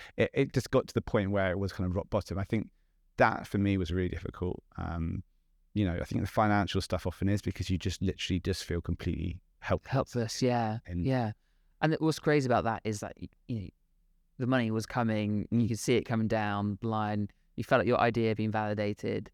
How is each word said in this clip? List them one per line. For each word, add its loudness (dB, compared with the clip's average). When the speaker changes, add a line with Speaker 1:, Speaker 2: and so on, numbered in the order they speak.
Speaker 1:
it, 2
it 0
just -2
got 4
to -18
the 0
point 0
where 2
it -2
was -2
kind -2
of -2
rock -4
bottom. -2
I -4
think -2
that 4
for -2
me 4
was -2
really 0
difficult. -6
Um, -4
you 2
know, 0
I -4
think -4
the -2
financial 2
stuff -4
often -2
is 2
because -4
you 2
just -4
literally -2
just -4
feel -2
completely -4
helpless. -4
Speaker 2:
Helpless, -2
yeah, 0
Speaker 1:
And -2
Speaker 2:
yeah. 0
And 2
what's 2
crazy 4
about 4
that -2
is -4
that, -10
y-, -12
you -4
know, -10
the -2
money 2
was 0
coming, 0
you 4
Speaker 1:
Mm. 2
Speaker 2:
could -2
see 2
it 4
coming -2
down 0
the -4
line. -2
You -4
felt 6
like 2
your 4
idea 4
had 2
been 0
validated. -2